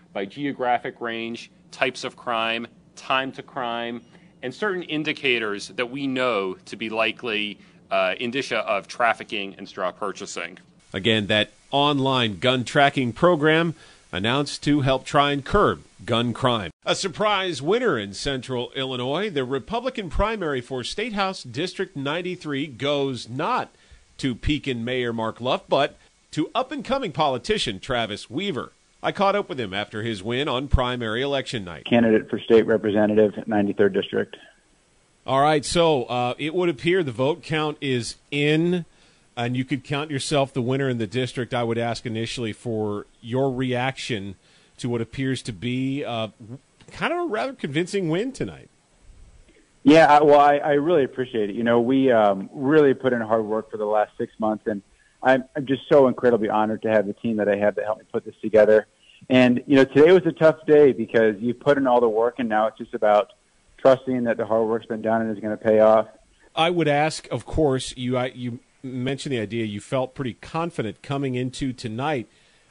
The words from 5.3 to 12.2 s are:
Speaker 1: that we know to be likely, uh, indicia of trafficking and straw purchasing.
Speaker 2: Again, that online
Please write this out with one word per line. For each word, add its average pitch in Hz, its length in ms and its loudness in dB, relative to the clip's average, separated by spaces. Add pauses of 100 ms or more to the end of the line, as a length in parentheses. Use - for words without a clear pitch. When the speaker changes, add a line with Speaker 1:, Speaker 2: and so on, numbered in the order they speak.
Speaker 1:
that 120 240 -6
we 139 160 -6
know 120 480 -2 (100)
to - 100 -16
be 110 140 -8
likely, 107 720 -4 (320)
uh, 95 280 0
indicia 123 420 -4
of 101 260 -4
trafficking 107 720 -4
and 98 100 -14
straw 92 220 -6
purchasing. 90 640 -10 (340)
Speaker 2:
Again, 104 360 0
that 107 240 2 (180)
online 131 720 0